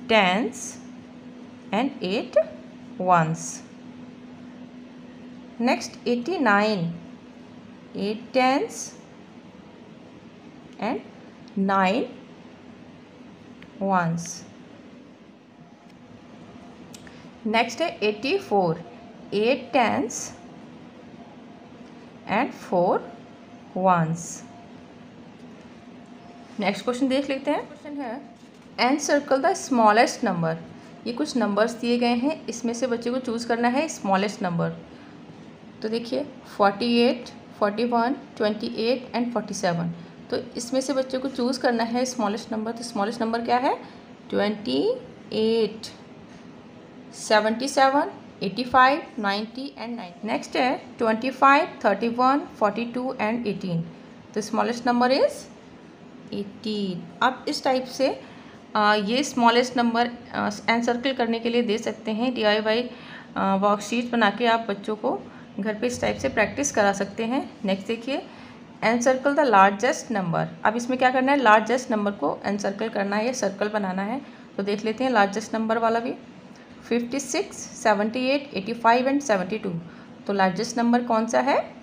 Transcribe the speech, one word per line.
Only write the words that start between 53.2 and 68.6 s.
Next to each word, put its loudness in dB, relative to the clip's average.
एटीन। -2
तो -2
स्मॉलेस्ट 0
नंबर 4
is 4
eighteen। -6
आप 0
इस -4
type 2
से, -2
आ, 6
ये 0
smallest 4
number, 2
आ, 0
एनसर्कल 2
करने 0
के -2
लिए 2
दे 0
सकते -4
हैं। 0
डीआईवाई, 2
आ, 4
worksheet 0
बना 4
के 0
आप 4
बच्चों -4
को -2
घर -4
पे 0
इस -2
type 0
से -2
practice 0
करा 4
सकते -4
हैं। -4
Next 0
देखिए, -2